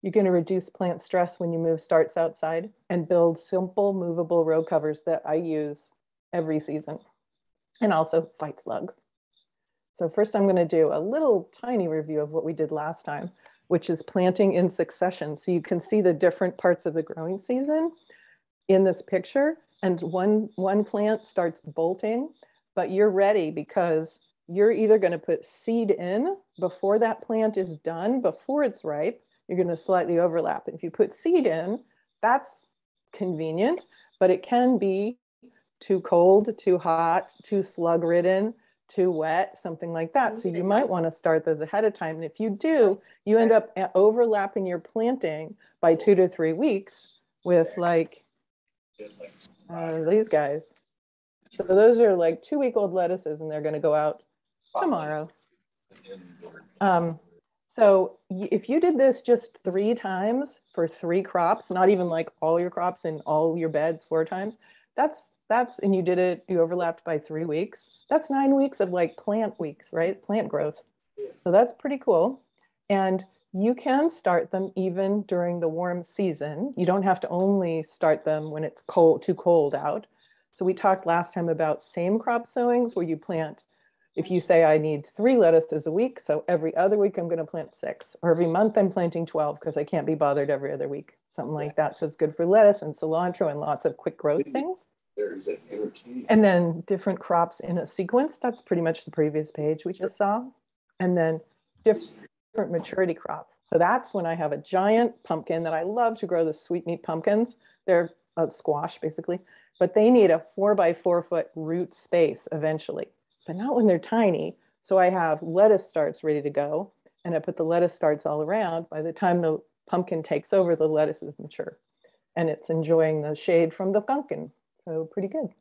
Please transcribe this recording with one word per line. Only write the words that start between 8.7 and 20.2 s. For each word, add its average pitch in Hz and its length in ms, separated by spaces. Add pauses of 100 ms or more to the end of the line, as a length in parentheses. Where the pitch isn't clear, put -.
So 175 160
first 208 260
I'm 196 140
gonna 185 160
do 160 300
a 147 60
little 220 520
tiny 226 380
review 156 320
of 151 100
what 160 140
we 165 80
did 156 180
last 156 320
time, 147 280 (360)
which 175 220
is 160 120
planting 185 520
in 180 160
succession. 165 680
So - 160
you 170 100
can 175 200
see 214 180
the 180 140
different 180 440
parts 175 280
of 165 80
the 160 100
growing 160 340
season 294 540 (760)
in 190 160
this 185 200
picture. 277 560 (240)
And 180 180
one, 202 540